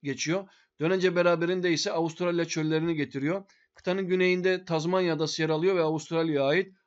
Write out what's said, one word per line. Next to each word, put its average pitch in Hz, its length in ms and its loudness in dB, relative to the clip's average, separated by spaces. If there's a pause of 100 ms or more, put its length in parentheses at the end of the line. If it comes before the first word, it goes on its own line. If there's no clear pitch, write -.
geçiyor. 160 460 -4 (320)
Dönence 180 360 0
beraberinde 175 560 2
ise 160 200 -2
Avustralya 170 520 -2
çöllerini 160 500 -2
getiriyor. 147 500 -4 (300)
Kıtanın 190 320 -4
güneyinde 180 580 2
Tazmanya 170 500 0
Adası 156 280 -2
yer 156 60 2
alıyor 170 280 2
ve 170 60 2
Avustralya'ya 156 640 0
ait. 185 300 0 (120)